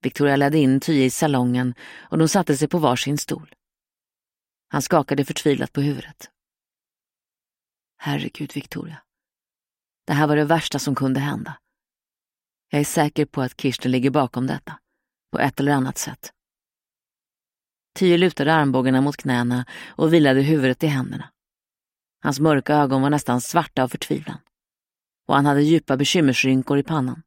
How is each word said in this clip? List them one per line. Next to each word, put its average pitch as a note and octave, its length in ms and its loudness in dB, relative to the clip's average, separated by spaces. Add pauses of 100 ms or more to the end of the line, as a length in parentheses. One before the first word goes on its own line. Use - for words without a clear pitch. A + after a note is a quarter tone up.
Victoria C#3 340 0
ledde C#3+ 220 2
in C3+ 220 4
Tyje C#3+ 240 2
i B2+ 60 2
salongen B2 640 0 (360)
och D#3+ 80 -2
de D#3+ 100 4
satte E3 280 2
sig D3 120 -2
på F3+ 100 0
varsin C#3+ 400 0
stol. - 360 -8 (1120)
Han C#3+ 140 -4
skakade C#3+ 420 0
förtvivlat C#3 480 -2
på - 80 -4
huvudet. C#3+ 500 -6 (1700)
"Herregud, C#3+ 580 -8
Victoria. - 480 -12 (1000)
Det - 80 -2
här D3 140 4
var D3 100 4
det D3+ 80 4
värsta D3+ 340 0
som C#3 160 -2
kunde C3+ 260 -2
hända. C#3+ 400 -8 (1080)
Jag D3 120 0
är D3 40 0
säker D3 420 0
på - 160 -6
att - 180 -6
Kirsten B2+ 300 -4
ligger B2+ 200 0
bakom C3 360 -2
detta, - 340 -10 (520)
på - 60 -4
ett - 220 -2
eller C#3+ 120 2
annat C3+ 260 -2
sätt." - 340 -12 (1600)
Tyje F3 240 4
lutade D#3+ 360 2
armbågarna C3 460 2
mot C#3+ 160 0
knäna B2 500 -2 (220)
och D#3 240 0
vilade C#3 300 6
huvudet C#3 400 0
i E3 40 0
händerna. C3+ 460 -4 (880)
Hans C3+ 180 -2
mörka D3+ 340 2
ögon C3+ 280 2
var C#3+ 80 2
nästan C3 300 0
svarta D3+ 420 -2
av B2 60 0
förtvivlan, - 500 -8 (880)
och - 80 0
han C#3 120 4
hade C#3+ 160 4
djupa D3+ 340 2
bekymmersrynkor C3+ 840 2
i C#3+ 40 0
pannan. C#3 440 -4